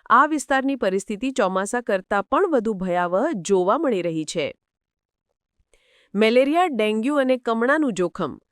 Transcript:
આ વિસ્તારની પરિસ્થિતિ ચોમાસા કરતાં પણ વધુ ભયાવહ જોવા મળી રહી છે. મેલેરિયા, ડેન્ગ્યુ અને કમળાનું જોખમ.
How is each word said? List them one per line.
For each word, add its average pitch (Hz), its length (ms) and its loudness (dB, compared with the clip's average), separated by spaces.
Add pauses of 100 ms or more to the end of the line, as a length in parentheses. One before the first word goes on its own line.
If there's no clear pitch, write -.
(100)
આ 254 160 8
વિસ્તારની 277 500 -2
પરિસ્થિતિ 202 540 -4
ચોમાસા 202 500 -2
કરતાં 202 440 -2
પણ 349 240 0
વધુ 226 260 0
ભયાવહ 180 600 -2
જોવા 190 440 0
મળી 247 240 0
રહી 160 220 -4
છે. 147 300 -6 (1600)
મેલેરિયા, 262 520 4
ડેન્ગ્યુ 220 480 -2
અને 262 220 2
કમળાનું 247 560 0
જોખમ. 170 460 -4 (140)